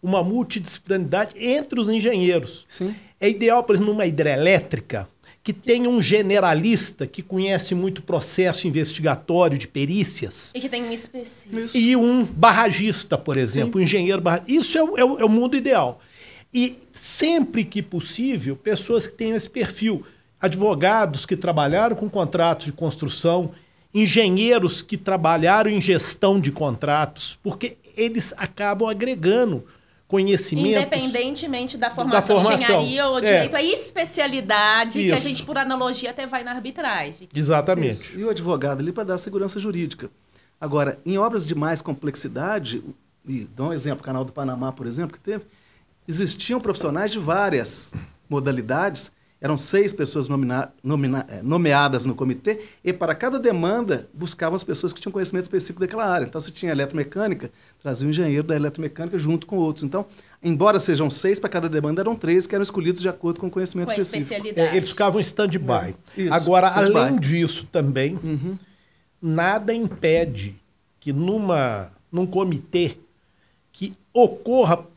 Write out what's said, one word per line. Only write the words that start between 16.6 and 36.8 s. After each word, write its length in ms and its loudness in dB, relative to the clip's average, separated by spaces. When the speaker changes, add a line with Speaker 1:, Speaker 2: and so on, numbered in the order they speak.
Speaker 1:
sempre 680 0
que 180 -6
possível, 720 -4
pessoas 500 -2
que 80 -10
tenham 220 -4
esse 140 -4
perfil. 540 -2
Advogados 840 2
que 100 -2
trabalharam 600 2
com 140 -4
contratos 560 0
de 60 -8
construção, 800 -2
engenheiros 880 4
que 160 -8
trabalharam 720 4
em 100 2
gestão 600 2
de 120 2
contratos, 920 -2
porque 340 -6
eles 420 -2
acabam 520 -2
agregando 760 0
conhecimento 640 2
Speaker 3:
Independentemente 1080 -2
da 140 0
formação 460 4
Speaker 1:
da 60 6
formação. 140 6
Speaker 3:
de 60 2
engenharia 440 2
ou 120 2
Speaker 1:
É. 20 -2
Speaker 3:
direito, 340 4
a 60 2
especialidade, 1400 0
que 80 4
a 60 4
Speaker 1:
Isso. 120 -2
Speaker 3:
gente, 140 -6
por 120 -6
analogia, 540 -2
até 160 -10
vai 180 -6
na 80 -8
arbitragem. 840 -6